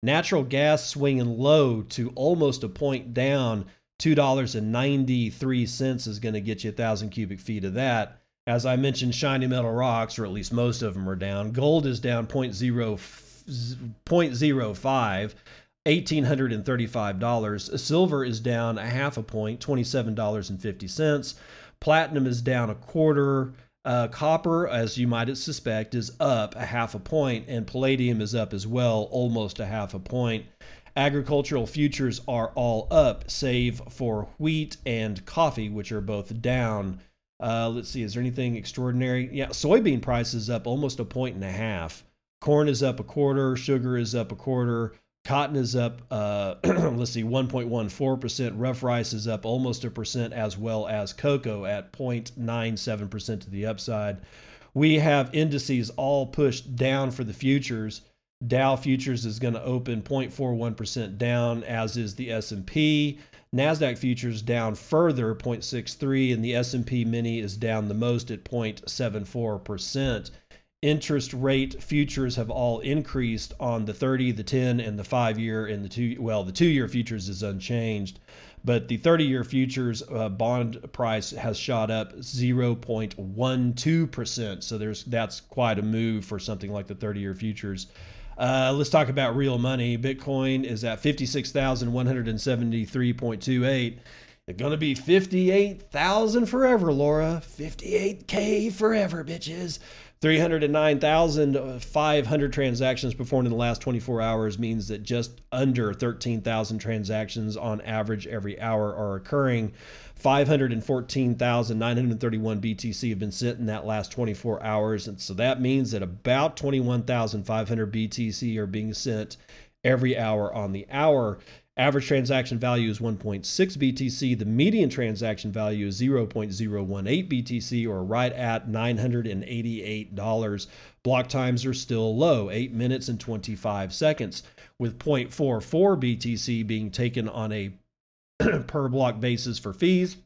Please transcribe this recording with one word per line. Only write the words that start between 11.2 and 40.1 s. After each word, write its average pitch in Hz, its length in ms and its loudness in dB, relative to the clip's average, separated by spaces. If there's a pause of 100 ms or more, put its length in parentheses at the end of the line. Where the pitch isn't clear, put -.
Gold 143 340 4
is 120 140 -2
down 117 260 0
point 127 280 -2
zero 117 400 0
f-, - 540 -16
z-, 123 280 -8 (280)
point 170 300 2
zero 127 400 2
five, 107 600 0 (500)
eighteen 156 380 4
hundred 131 280 2
and 104 120 -4
thirty-five 110 560 -2
dollars. 110 500 0 (100)
Silver 151 440 4
is 113 160 -2
down 117 380 0
a 101 80 -6
half 135 320 -2
a 113 40 -4
point, 110 380 -4
twenty-seven 123 540 0
dollars 104 360 -2
and 95 100 -6
fifty 95 280 -8
cents. 147 460 0 (460)
Platinum 156 460 4
is 120 160 0
down 120 280 2
a 107 40 -2
quarter. 139 800 2 (320)
Uh, 123 240 2
copper, 160 580 2
as 117 320 -2
you 123 80 4
might 117 300 0
suspect, 113 580 -4
is 117 240 -2
up 113 380 2
a - 80 -6
half 120 300 -2
a 110 40 -6
point, 127 480 0
and 117 220 -4
palladium 127 520 2
is 104 140 -4
up 110 180 -2
as 101 140 -6
well, 113 460 2
almost 117 480 -2
a 107 60 -4
half 104 280 -6
a 98 60 -6
point. 117 460 -2 (500)
Agricultural 143 720 2
futures 139 600 0
are 120 300 0
all 120 340 0
up, 139 400 4
save 123 500 0 (100)
for 110 380 -2 (100)
wheat 156 460 -2
and 110 400 -2
coffee, 131 440 0
which 104 240 -6
are 107 80 -2
both 104 400 -4
down. 110 600 0 (420)
Uh, 117 280 0
let's 117 180 -6
see, 127 140 -6
is 104 100 -4
there 120 80 -4
anything 123 340 -2
extraordinary? 127 800 -2
Yeah, 135 140 -4
soybean 147 560 4
price 120 320 0